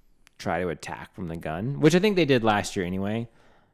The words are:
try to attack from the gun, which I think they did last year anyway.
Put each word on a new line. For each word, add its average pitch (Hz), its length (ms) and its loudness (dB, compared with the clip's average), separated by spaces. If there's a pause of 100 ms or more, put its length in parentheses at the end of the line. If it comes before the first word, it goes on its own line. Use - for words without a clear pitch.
(380)
try 87 240 -2
to 90 80 -2
attack 78 440 -10
from 95 140 -10
the 82 100 -8
gun, 87 440 -6
which 156 140 6
I 185 40 6
think 202 160 2
they 170 100 4
did 127 200 4
last 104 320 2
year 90 80 -2
anyway. 101 420 -4 (460)